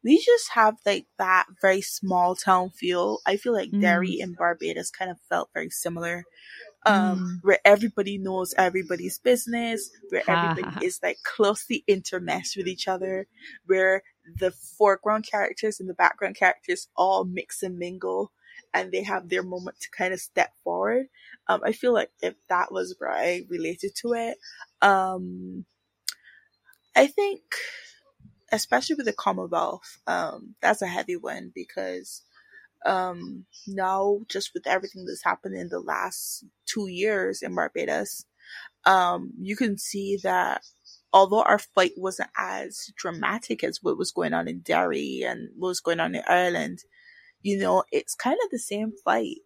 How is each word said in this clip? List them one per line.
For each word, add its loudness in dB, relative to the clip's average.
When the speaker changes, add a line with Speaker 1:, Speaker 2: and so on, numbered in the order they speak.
Speaker 1:
we 6
just 4
have, 6
like, 0
that 4
very 4
small 0
town 2
feel. -2
I 2
feel 0
like -2
Speaker 2:
Mm. 2
Speaker 1:
Derry 4
in -8
Barbados -2
kind -6
of -10
felt -2
very -6
similar, -6
um, 6
Speaker 2:
Mm. -4
Speaker 1:
where 6
everybody 6
knows -2
everybody's 0
business, 0
where 0
Speaker 2:
Ha, 4
ha, 2
Speaker 1:
everybody -4
Speaker 2:
ha. -6
Speaker 1:
is, -4
like, -4
closely 0
intermeshed -2
with -6
each -6
other, -4
where 4
the 0
foreground 2
characters -2
and -10
the -8
background 2
characters 0
all 2
mix -8
and -8
mingle, -6
and -2
they -2
have -6
their -2
moment -10
to -14
kind -4
of -8
step -2
forward. 0
Um, 0
I 0
feel 0
like 2
if -4
that 0
was -6
where -4
I -2
related -6
to -2
it, -4
um, 0
I 6
think, -2
especially 0
with -6
the 0
Commonwealth, -4
um, -4
that's -6
a -6
heavy -6
one -12
because, -12
um, -4
now 0
just -8
with -8
everything -4
that's -12
happened -2
in -8
the -4
last -2
two -4
years -2
in -6
Barbados, -2
um, 4
you -6
can 0
see -4
that 0
although 8
our 6
fight 2
wasn't -6
as -8
dramatic -4
as -6
what -2
was -4
going -2
on -2
in -8
Derry -2
and -8
what -4
was -4
going -2
on -2
in -6
Ireland, 0
you -2
know, 2
it's -2
kind 0
of -4
the -6
same -6
fight. -2